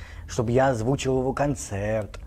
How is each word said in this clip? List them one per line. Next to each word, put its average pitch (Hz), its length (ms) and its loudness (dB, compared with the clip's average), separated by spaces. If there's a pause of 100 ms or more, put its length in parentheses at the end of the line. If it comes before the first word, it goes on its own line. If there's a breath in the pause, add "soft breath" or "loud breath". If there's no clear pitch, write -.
(260 loud breath)
чтобы 117 260 -2
я 131 180 6
озвучил 131 480 2
его 127 160 0
концерт. 107 920 -2